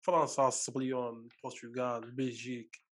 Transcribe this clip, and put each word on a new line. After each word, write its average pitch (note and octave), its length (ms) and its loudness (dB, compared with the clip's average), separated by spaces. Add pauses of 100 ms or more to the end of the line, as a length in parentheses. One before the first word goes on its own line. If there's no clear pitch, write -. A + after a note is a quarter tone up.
فرنسا، D3 420 6
الصبليون، B2 800 -2 (160)
البرتغال، A#2+ 680 -4
بلجيك. B2 720 -4 (120)